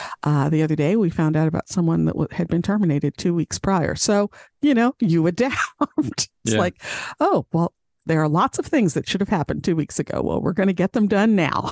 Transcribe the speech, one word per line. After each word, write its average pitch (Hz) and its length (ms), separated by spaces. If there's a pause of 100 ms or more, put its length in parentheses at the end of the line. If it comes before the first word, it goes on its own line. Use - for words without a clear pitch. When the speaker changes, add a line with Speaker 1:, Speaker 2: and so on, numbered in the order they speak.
(240)
Speaker 1:
Uh, 147 240
the 156 140
other 156 120
day, 151 220
we 202 140
found 156 260
out 156 120
about - 200
someone 165 380
that 156 60
w-, 147 200
had 170 160
been 170 140
terminated 165 540
two 175 180
weeks 165 240
prior. 190 360
So, 208 360 (320)
you 285 120
know, 240 260
you 165 260
<laughs> 180 60
adapt. 240 260 (400)
It's - 300 (160)
Speaker 2:
Yeah. 110 140
Speaker 1:
like, 180 240 (380)
"Oh, 359 320
well, 170 200 (320)
there 160 160
are 156 80
lots 175 300
of - 80
things 226 280
that - 140
should 185 120
have 196 80
happened 147 340
two 170 140
weeks - 240
ago. - 240
Well, - 180
we're - 120
gonna 190 180
get 180 200
them 214 160
done 208 280
now." - 360